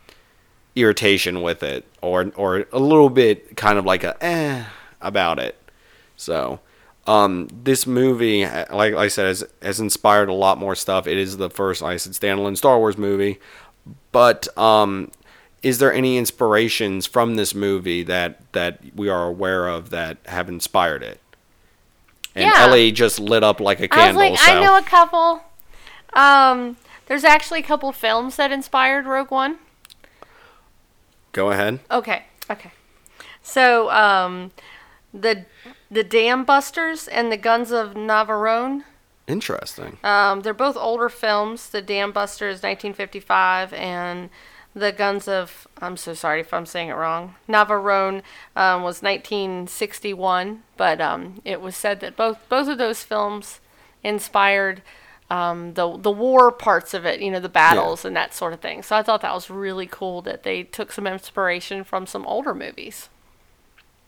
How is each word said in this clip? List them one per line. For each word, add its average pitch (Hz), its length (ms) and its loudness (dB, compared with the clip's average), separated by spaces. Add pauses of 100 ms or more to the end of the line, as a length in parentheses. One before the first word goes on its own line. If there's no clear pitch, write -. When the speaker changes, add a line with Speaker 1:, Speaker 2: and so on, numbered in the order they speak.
(760)
Speaker 1:
irritation 101 680 2
with 85 220 -4
it, 67 220 -8 (160)
or, 90 340 -2
or 98 360 -2
a 127 80 -2
little 147 300 6
bit 123 460 2
kind 104 240 2
of 92 60 -2
like 92 180 2
a, 85 200 -4
"Eh," 151 400 -4 (380)
about 90 380 -2
it. 62 160 -8 (600)
So, 71 440 -6 (460)
um, 101 420 2 (160)
this 131 240 0
movie, 120 580 0
like, 80 260 -6
like 107 240 0
I 101 120 2
said, 98 200 0
has, 95 160 -2 (180)
has 98 180 -4
inspired 104 500 2
a 92 40 -4
lot 95 240 2
more 95 180 -4
stuff. 95 320 -2
It 85 100 -2
is 95 200 -4
the 92 120 -6
first, 95 320 -4
like 82 120 -4
I 87 40 -6
said, 92 160 -10
standalone 101 440 -2
Star 131 220 6
Wars 107 180 2
movie. 101 420 0 (720)
But, 117 360 4 (100)
um, 104 540 2 (520)
is 131 160 0
there 135 140 4
any 127 240 0
inspirations 110 880 0
from 117 300 0
this 104 200 -2
movie 95 480 -2
that, 87 500 -4
that 87 260 -4 (160)
we 104 140 -6
are 87 180 -2
aware 92 400 -2
of 85 240 -8
that 80 340 -8
have 90 240 -8
inspired 82 540 -2
it? 53 160 -16 (1160)
And 190 100 0
Speaker 2:
Yeah. 403 180 8
Speaker 1:
Ellie 120 280 8
just 110 280 2
lit 107 240 2
up 104 160 4
like 101 200 0
a 180 40 -4
Speaker 2:
I - 20 0
was 359 300 6
Speaker 1:
candle, 392 60 4 (100)
Speaker 2:
like, - 80 2
Speaker 1:
so. 640 120 10
Speaker 2:
"I 392 100 4
know 392 160 8
a 392 40 6
couple." 339 640 4 (680)
Um, 262 640 6 (300)
there's 277 160 -2
actually 311 360 4
a 294 40 -6
couple 285 280 -2
films 233 440 -2
that 277 160 0
inspired 269 540 0
Rogue 269 260 -4
One. 269 280 -2 (1700)
Speaker 1:
Go 98 200 0
ahead. 104 280 0 (120)
Speaker 2:
Okay, 226 320 -2 (260)
okay. 208 220 -14 (720)
So, 240 480 2
um, 185 600 2 (600)
the, 202 320 -4 (440)
the 214 140 -2
Dam 233 400 0
Busters 320 640 -2
and 233 240 -4
the 214 60 -2
Guns 226 340 0
of 220 220 -4
Navarone. 220 880 -2 (440)
Speaker 1:
Interesting. - 760 -10
Speaker 2:
Um, 202 380 0
they're 214 120 -6
both 254 240 -2
older 233 320 -4
films. 214 600 -4
The 208 120 -8
Dam 202 300 -4
Busters, 202 520 -6
nineteen 196 300 -6
fifty-five, 190 800 -2
and 175 560 -10 (440)
the 208 180 -2
Guns 202 360 -4
of, 185 400 -8 (140)
I'm 180 160 -10
so 165 160 -12
sorry 160 280 -4
if 160 120 -10
I'm 170 140 -6
saying 170 220 -10
it - 40 -10
wrong, 165 420 -6 (140)
Navarone, 196 720 0 (340)
um, 185 280 0
was 175 200 -8
nineteen 190 640 -6
sixty-one, 196 960 -6 (120)
but, 170 260 -2
um, 175 420 -6
it 185 180 -10
was 190 140 -14
said 202 260 -6
that 190 140 -14
both, 226 220 -2 (100)
both 269 200 -2
of 285 100 -6
those 226 260 -4
films 208 560 -6 (440)
inspired, 196 800 -2 (480)
um, 175 420 -6
the, 175 240 -4
the 202 140 -2
war 240 400 6
parts 196 420 -2
of 175 140 -8
it, - 140 -4
you 196 100 -4
know, 185 80 -6
the 180 80 -8
Speaker 1:
Yeah. 165 260 6
Speaker 2:
battles 170 320 0
and 185 100 -8
that - 200 -4
sort 170 180 -6
of 170 60 -16
thing. 175 240 -12
So 214 120 -4
I 220 80 0
thought 220 180 -2
that - 120 -6
was 180 160 -10
really 190 380 -10
cool 180 340 -12
that 190 220 -12
they 185 200 -8
took - 280 -12
some 202 160 -10
inspiration 190 760 -6
from 190 220 -8
some 196 220 -12
older 240 260 -6
movies. - 560 -16 (1000)